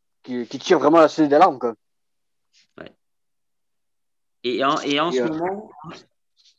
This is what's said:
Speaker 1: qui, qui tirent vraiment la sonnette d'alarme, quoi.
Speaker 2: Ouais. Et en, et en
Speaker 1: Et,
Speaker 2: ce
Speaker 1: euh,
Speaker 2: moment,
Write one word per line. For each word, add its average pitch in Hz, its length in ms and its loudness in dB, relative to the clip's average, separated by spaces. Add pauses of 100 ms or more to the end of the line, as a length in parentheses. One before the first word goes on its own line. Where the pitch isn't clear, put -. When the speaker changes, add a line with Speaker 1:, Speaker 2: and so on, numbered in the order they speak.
(220)
Speaker 1:
qui, 123 240 -10
qui 135 140 -14
tirent 170 180 2
vraiment 151 220 4
la 156 80 6
sonnette 151 240 0
d'alarme, 151 260 4
quoi. 117 160 -6 (1040)
Speaker 2:
Ouais. - 180 -20 (1500)
Et 120 200 -4
en, 143 160 -2
et 143 200 -2
en 165 100 -2
Speaker 1:
Et, 127 80 -2
Speaker 2:
ce 123 40 0
Speaker 1:
euh, 120 60 -2
Speaker 2:
moment, 185 420 -8 (880)